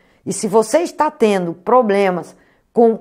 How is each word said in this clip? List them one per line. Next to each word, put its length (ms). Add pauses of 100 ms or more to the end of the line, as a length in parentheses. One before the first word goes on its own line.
(240)
e 80
se 160
você 300
está 320
tendo 440
problemas 840 (360)
com 280